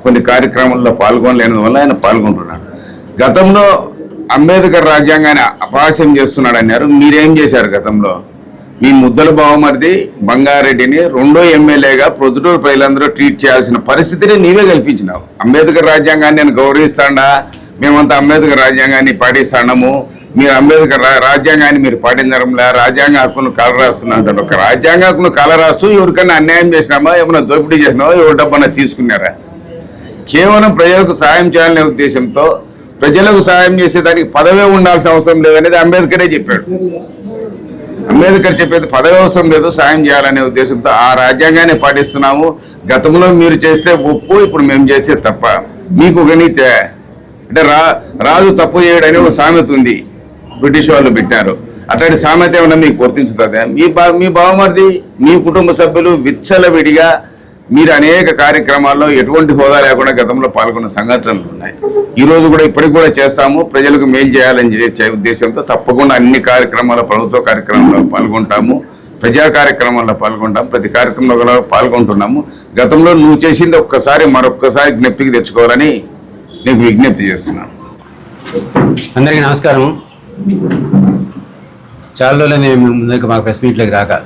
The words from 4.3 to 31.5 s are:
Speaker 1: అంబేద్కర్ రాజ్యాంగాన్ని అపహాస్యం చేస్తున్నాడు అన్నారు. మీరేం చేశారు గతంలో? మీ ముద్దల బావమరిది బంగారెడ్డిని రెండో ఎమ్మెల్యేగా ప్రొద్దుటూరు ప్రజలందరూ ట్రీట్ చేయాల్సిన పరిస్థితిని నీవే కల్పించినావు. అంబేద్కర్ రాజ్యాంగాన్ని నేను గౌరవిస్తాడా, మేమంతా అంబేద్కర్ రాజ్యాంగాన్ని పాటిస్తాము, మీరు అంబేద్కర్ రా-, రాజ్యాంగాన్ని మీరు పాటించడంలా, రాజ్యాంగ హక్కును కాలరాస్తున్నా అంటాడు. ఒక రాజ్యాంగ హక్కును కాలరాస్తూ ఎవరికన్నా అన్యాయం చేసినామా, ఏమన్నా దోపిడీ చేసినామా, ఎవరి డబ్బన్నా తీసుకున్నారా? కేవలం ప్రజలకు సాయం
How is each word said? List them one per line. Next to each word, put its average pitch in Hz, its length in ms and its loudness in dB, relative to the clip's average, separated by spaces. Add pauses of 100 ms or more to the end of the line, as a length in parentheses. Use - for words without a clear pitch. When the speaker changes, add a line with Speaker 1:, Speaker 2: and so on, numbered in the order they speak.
Speaker 1:
అంబేద్కర్ 170 560 2
రాజ్యాంగాన్ని 151 520 2 (220)
అపహాస్యం 156 520 0
చేస్తున్నాడు 131 440 0
అన్నారు. 117 240 0 (140)
మీరేం 151 400 4
చేశారు 123 380 0
గతంలో? 101 360 -2 (680)
మీ 131 100 2
ముద్దల 131 380 2 (100)
బావమరిది 147 540 2 (360)
బంగారెడ్డిని 135 720 0 (160)
రెండో 147 240 4 (160)
ఎమ్మెల్యేగా 139 500 2 (120)
ప్రొద్దుటూరు 135 460 0
ప్రజలందరూ 139 420 0
ట్రీట్ 143 360 -2
చేయాల్సిన 127 340 0 (120)
పరిస్థితిని 170 560 0
నీవే 190 260 2
కల్పించినావు. 107 500 -2 (200)
అంబేద్కర్ 156 500 2
రాజ్యాంగాన్ని 151 520 0
నేను 139 180 2
గౌరవిస్తాడా, 139 680 0 (520)
మేమంతా 147 400 2
అంబేద్కర్ 147 440 2
రాజ్యాంగాన్ని 135 480 0 (100)
పాటిస్తాము, 127 680 0 (460)
మీరు 139 140 2
అంబేద్కర్ 143 540 2
రా-, 131 220 2
రాజ్యాంగాన్ని 143 580 0
మీరు 117 180 -2
పాటించడంలా, 127 680 0
రాజ్యాంగ 131 460 0
హక్కును 131 320 -2 (100)
కాలరాస్తున్నా 120 580 0
అంటాడు. 104 240 -2
ఒక 101 120 -4
రాజ్యాంగ 131 500 0
హక్కును 175 260 0
కాలరాస్తూ 156 560 0 (140)
ఎవరికన్నా 180 420 0
అన్యాయం 170 320 2
చేసినామా, 151 380 0 (100)
ఏమన్నా 165 200 0 (100)
దోపిడీ 156 320 0
చేసినామా, 135 300 0
ఎవరి 156 240 4
డబ్బన్నా 147 300 0
తీసుకున్నారా? 117 640 -4 (1000)
కేవలం 208 460 2
ప్రజలకు 175 360 2
సాయం 160 420 0